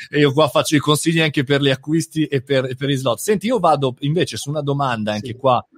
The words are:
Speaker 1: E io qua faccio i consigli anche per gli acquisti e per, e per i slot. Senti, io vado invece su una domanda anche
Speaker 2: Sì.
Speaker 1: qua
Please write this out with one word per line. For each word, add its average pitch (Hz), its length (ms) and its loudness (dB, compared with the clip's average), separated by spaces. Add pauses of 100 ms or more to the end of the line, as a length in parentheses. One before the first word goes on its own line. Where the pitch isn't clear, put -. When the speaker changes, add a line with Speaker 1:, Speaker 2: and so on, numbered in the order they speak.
(100)
Speaker 1:
E 147 100 0
io 139 120 4
qua 151 140 4
faccio 147 300 0
i - 20 4
consigli 151 400 2
anche 156 240 0
per 139 180 0
gli 143 100 2
acquisti 156 560 -2
e 139 140 -2
per, 131 260 0
e 127 100 -8
per 143 120 -4
i 143 60 0
slot. 127 240 -2
Senti, 208 300 -2
io 254 100 0
vado 143 420 2
invece 143 360 -2
su - 120 -8
una 151 140 -4
domanda 131 500 -2
anche 107 200 -6
Speaker 2:
Sì. - 40 -10
Speaker 1:
qua 120 300 0 (120)